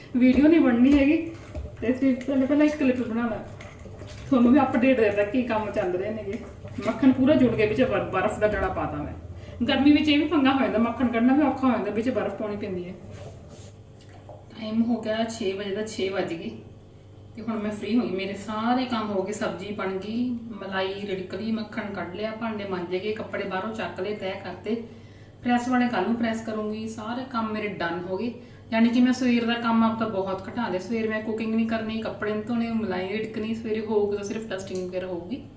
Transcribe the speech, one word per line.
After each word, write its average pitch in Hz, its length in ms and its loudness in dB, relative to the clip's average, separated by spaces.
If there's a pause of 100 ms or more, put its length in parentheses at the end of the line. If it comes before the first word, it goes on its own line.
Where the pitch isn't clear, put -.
(180)
ਵੀਡੀਓ 254 300 6
ਨਹੀਂ 330 140 8
ਬਣਨੀ 262 380 6
ਹੈਗੀ। 311 320 2 (500)
ਤੇ 226 100 2
ਫਿਰ 262 240 2
ਪਹਿਲਾਂ, 269 320 0
ਪਹਿਲਾਂ 294 180 6
ਇੱਕ 302 100 2
ਕਲਿੱਪ 247 320 2
ਬਣਾ 226 140 -2
ਲਾ, 220 240 -4 (840)
ਤੁਹਾਨੂੰ 240 240 6
ਵੀ 294 60 8
ਅਪਡੇਟ 262 400 4
ਦੇ 220 60 6
ਦਿੱਤਾ 202 180 4
ਕੀ 247 200 0
ਕੰਮ 220 280 -2
ਚੱਲ 190 200 0
ਰਹੇ 190 180 -2
ਨੇਗੇ। 220 300 -6 (480)
ਮੱਖਣ 262 240 6
ਪੂਰਾ 262 240 4
ਜੁੜ 254 160 6
ਗਿਆ, 214 140 2
ਵਿੱਚ 254 160 2
ਬਰ-, 202 280 0
ਬਰਫ਼ 185 300 0
ਦਾ 214 80 4
ਡੜਾ 190 200 0
ਪਾਤਾ 151 300 -4
ਮੈਂ। 147 160 -6 (520)
ਗਰਮੀ 269 260 6
ਵਿੱਚ 302 180 6
ਇਹ 294 100 6
ਵੀ 320 80 2
ਪੰਗਾ 277 260 4
ਹੋ 269 60 2
ਜਾਂਦਾ, 214 200 2
ਮੱਖਣ 240 280 2
ਕੱਢਣਾ 233 260 4
ਵੀ 294 80 6
ਔਖਾ 262 260 2
ਹੋ 247 40 6
ਜਾਂਦਾ, 208 200 -2
ਵਿੱਚ 220 180 -2
ਬਰਫ਼ 208 240 0
ਪਾਉਣੀ 208 240 -6
ਪੈਂਦੀ 185 320 -6
ਹੈ। 190 40 -10 (1300)
ਟਾਈਮ 220 560 -2
ਹੋ 233 180 0
ਗਿਆ 220 220 0
ਛੇ 196 300 -2
ਵਜੇ 196 220 -4
ਦਾ, 214 100 -2
ਛੇ 190 240 -4
ਵੱਜ 175 240 -4
ਗਏ। 165 180 -8 (840)
ਤੇ 226 60 -12
ਹੁਣ 214 200 -4
ਮੈਂ 208 100 -2
ਫ੍ਰੀ 208 280 0
ਹੋਈ, 175 100 0
ਮੇਰੇ 190 240 -4
ਸਾਰੇ 226 520 -2
ਕੰਮ 220 240 -2
ਹੋ 190 140 0
ਗਏ, 208 100 -4
ਸਬਜ਼ੀ 190 380 -6
ਬਣ 202 160 -4
ਗਈ, 226 500 -4 (140)
ਮਲਾਈ 190 420 -4 (140)
ਰਿੜਕ 185 280 -6
ਲਈ, 220 160 -4
ਮੱਖਣ 214 420 -4
ਕੱਢ 175 220 -8
ਲਿਆ, 214 160 -4
ਭਾਂਡੇ 214 360 -6
ਮਾਂਜੇ 180 320 -4
ਗਏ, 214 140 -4
ਕੱਪੜੇ 202 300 -6
ਬਾਹਰੋਂ 190 300 -4
ਚੱਕ 233 260 -8
ਲਏ, 208 160 -4
ਤੈਅ 190 280 -8
ਕਰਤੇ। 214 400 -6 (600)
ਪ੍ਰੈਸ 240 260 2
ਵਾਲੇ 247 180 4
ਕੱਲ੍ਹ 190 200 0
ਨੂੰ 233 80 2
ਪ੍ਰੈਸ 226 260 -2
ਕਰੂੰਗੀ, 214 460 -6
ਸਾਰੇ 226 420 -8
ਕੰਮ 220 220 -2
ਮੇਰੇ 214 160 -4
ਡਨ 175 420 -4
ਹੋ 190 80 -2
ਗਏ। 233 160 -4 (400)
ਯਾਨੀ 233 160 6
ਕਿ 247 120 4
ਮੈਂ 254 120 6
ਸਵੇਰ 240 320 2
ਦਾ 233 80 0
ਕੰਮ 226 300 4
ਆਪ - 160 2
ਤਾਂ - 100 0
ਬਹੁਤ 190 400 -4
ਘਟਾ 233 180 -4
ਲਿਆ। 180 120 -2
ਸਵੇਰ 220 300 -2
ਮੈਂ 220 120 -2
ਕੁਕਿੰਗ 220 340 -2
ਨਹੀਂ 226 120 2
ਕਰਨੀ, 220 340 -4
ਕੱਪੜੇ 214 320 -4
ਨਹੀਂ 214 100 -4
ਧੋਣੇ, 233 280 -2
ਮਲਾਈ 190 380 -2
ਰਿੜਕਣੀ, 220 460 -4
ਸਵੇਰੇ 220 300 -4
ਹੋਊਗਾ 208 320 2
ਤਾਂ 202 80 -8
ਸਿਰਫ 220 240 -6
ਡਸਟਿੰਗ 185 400 -6
ਵਗੈਰਾ 185 180 -4
ਹੋਊਗੀ। 180 360 -8 (140)